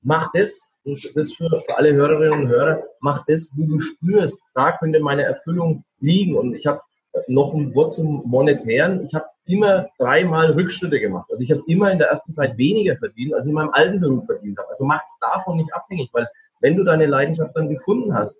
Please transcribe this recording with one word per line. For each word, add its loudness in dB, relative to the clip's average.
mach 0
das, -2
und -8
das -2
für, -6
für -6
alle 6
Hörerinnen 4
und 0
Hörer, 2
mach -2
das, 0
wo -2
du 0
spürst, 0
da 2
könnte 0
meine 0
Erfüllung -2
liegen. 2
Und -2
ich -6
hab -2
noch 2
ein -2
Wort 2
zum -2
Monetären. 2
Ich -10
hab -6
immer 2
dreimal 2
Rückschritte -2
gemacht. -4
Also -4
ich 0
hab 0
immer 2
in 0
der 4
ersten -4
Zeit -2
weniger 2
verdient, -8
als -2
ich -2
in 0
meinem -2
alten 2
Beruf 0
verdient -6
hab. -12
Also -8
macht's -4
davon -4
nicht -4
abhängig, -8
weil -2
wenn 2
du 2
deine 4
Leidenschaft 0
dann -2
gefunden -2
hast -4